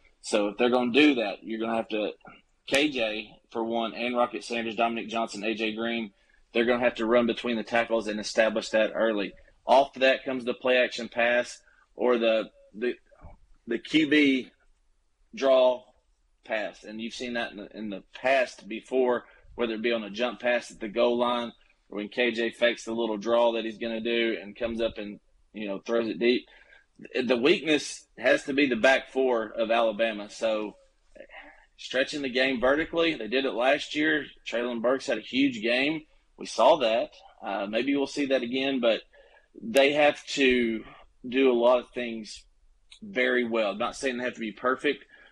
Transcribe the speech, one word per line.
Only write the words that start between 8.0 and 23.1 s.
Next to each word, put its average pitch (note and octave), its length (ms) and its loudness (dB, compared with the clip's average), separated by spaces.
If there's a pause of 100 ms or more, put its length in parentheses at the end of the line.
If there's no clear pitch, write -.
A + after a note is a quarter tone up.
and G#2+ 120 -6
establish A2 500 0
that A2 240 2
early. G2+ 380 0 (320)
Off - 300 4
that C3 300 2
comes C3 200 -6
the A#2+ 80 -2
play B2+ 240 2
action A#2+ 320 0
pass A#2+ 500 0 (380)
or B2 220 2
the, A2+ 320 0 (240)
the, A#2 200 -4 (720)
the A2+ 120 -4
Q D3+ 300 0
B C#3 420 4 (840)
draw B2+ 500 4 (600)
pass. G#2 400 -6
And G#2+ 160 -12
you've A2+ 140 -8
seen A#2+ 200 -8
that A#2 180 -6
in - 40 -18
the, G#2 200 -16
in G#2+ 120 -10
the F#2+ 140 -10 (180)
past B2+ 480 0
before, B2 560 0 (300)
whether A#2 200 -2
it G#2+ 80 -6
be A#2 100 0
on A2+ 120 -2
a G2+ 60 -12
jump A2+ 300 -4
pass A#2+ 300 -2
at F#2+ 100 -20
the A2 80 -8
goal A#2 280 2
line A#2+ 360 -2 (360)
or - 80 -14
when G#2 120 -8
K B2 240 0
J A2+ 180 -2
fakes A#2+ 340 0
the A2+ 80 -8
little A2+ 240 -2